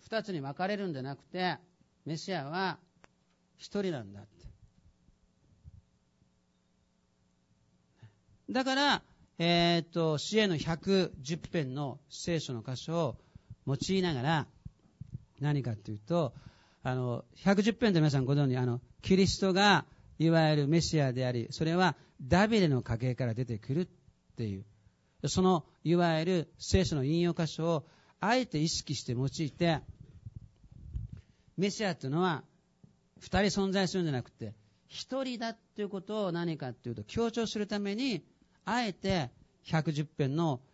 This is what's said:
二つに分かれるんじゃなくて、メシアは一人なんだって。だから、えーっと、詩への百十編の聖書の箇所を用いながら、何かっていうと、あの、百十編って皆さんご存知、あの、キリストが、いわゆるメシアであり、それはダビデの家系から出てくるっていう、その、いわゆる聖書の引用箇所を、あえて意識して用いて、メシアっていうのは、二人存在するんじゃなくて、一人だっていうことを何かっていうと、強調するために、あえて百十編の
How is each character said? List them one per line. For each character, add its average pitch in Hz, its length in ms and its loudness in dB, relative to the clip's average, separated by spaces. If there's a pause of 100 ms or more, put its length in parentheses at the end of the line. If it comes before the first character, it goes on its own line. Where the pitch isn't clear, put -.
二 220 200 -6
つ 214 100 -8
に 160 100 -4
分 139 120 -6
か 185 140 -4
れ 208 100 -2
る 196 100 -4
ん 165 60 -4
じ 131 60 -8
ゃ - 20 -8
な 139 140 -8
く - 80 -18
て、 180 340 -4 (480)
メ 156 120 -6
シ 185 180 -8
ア 143 100 -6
は 175 320 -4 (800)
一 - 240 -6
人 185 100 -2
な 131 120 -6
ん 98 100 -16
だ 101 80 -18
っ - 20 -20
て。 107 60 -20 (4000)
だ 254 120 0
か 262 120 0
ら、 277 260 2 (380)
え 170 400 4
ー 165 40 0
っ - 60 -20
と、 160 300 0
詩 - 180 -2
へ 220 80 6
の 180 100 2
百 175 640 0
十 151 200 -6 (120)
編 135 220 -2
の 139 260 -6 (100)
聖 170 300 -4
書 135 140 -6
の 113 80 -8
箇 127 160 -8
所 - 180 -6
を 151 220 -2 (500)
用 135 80 0 (200)
い 190 60 2
な 180 120 0
が 120 80 -2
ら、 160 260 0 (920)
何 143 220 0
か 120 80 -4
っ 107 40 -4
て 110 160 -12
い 107 40 -8
う - 20 -8
と、 165 360 -2 (500)
あ 127 100 -2
の、 127 320 -4 (100)
百 196 280 4
十 220 100 2
編 233 160 2
っ 196 40 4
て 165 60 6
皆 151 120 6
さ 139 80 2
ん 131 60 2
ご 135 80 2
存 143 160 4
知、 127 80 0
あ 127 80 0
の、 123 140 0 (220)
キ 190 160 4
リ 190 100 6
ス - 120 -2
ト 190 140 2
が、 190 320 6 (340)
い 160 100 4
わ 160 200 6
ゆ 156 60 4
る 147 120 2
メ 170 120 4
シ 156 220 2
ア 135 100 2
で 127 140 -2
あ 123 60 -2
り、 117 200 -4
そ - 140 -4
れ 165 100 0
は 180 220 2 (240)
ダ 175 260 4
ビ 214 140 4
デ 165 80 6
の 127 120 2
家 117 160 -2
系 123 180 -2
か 131 100 -2
ら 113 80 -2
出 123 100 -4
て 117 140 -6
く 135 160 -6
る 170 80 0
っ 175 60 -4 (500)
て 117 80 -4
い 98 120 -6
う、 98 80 -12 (640)
そ 185 140 0
の、 185 240 4 (180)
い 160 120 2
わ 170 240 4
ゆ 160 60 -2
る 175 320 -2
聖 185 280 4
書 - 100 -2
の 131 80 0
引 160 180 2
用 175 120 2
箇 165 140 -2
所 160 180 -6
を、 165 200 0 (360)
あ 214 140 2
え 254 100 2
て 151 140 -4
意 156 100 2
識 - 260 -6
し - 80 -8
て - 80 -6
用 123 140 -2
い 139 260 -4
て、 165 300 0 (1800)
メ 196 120 0
シ 208 160 -4
ア 185 60 0
っ 151 60 -4
て - 80 -10
い 131 40 -4
う 135 40 -2
の 170 80 0
は、 175 220 0 (760)
二 190 300 0
人 196 120 0
存 190 120 0
在 196 160 2
す 190 80 -4
る 180 60 0
ん - 20 0
じ 160 60 0
ゃ - 20 0
な 120 100 -2
く - 80 -20
て、 107 220 -12 (340)
一 - 360 -6
人 254 160 -6
だ 226 100 -4
っ 226 80 -10 (180)
て 208 60 -4
い 208 40 -2
う 196 40 -4
こ 196 100 -8
と 208 280 -4
を 175 40 -2
何 170 260 -2
か 131 120 -6
っ 120 40 -8
て - 140 -16
い 120 60 -4
う - 20 -12
と、 107 80 -8
強 226 280 -2
調 226 160 -2
す 214 120 -4
る 208 80 -2
た 208 120 -4
め 202 160 -2
に、 233 280 -2 (420)
あ 240 180 0
え 202 100 -4
て 180 360 -2 (340)
百 160 280 0
十 147 160 -4 (100)
編 139 180 0
の 156 240 0 (140)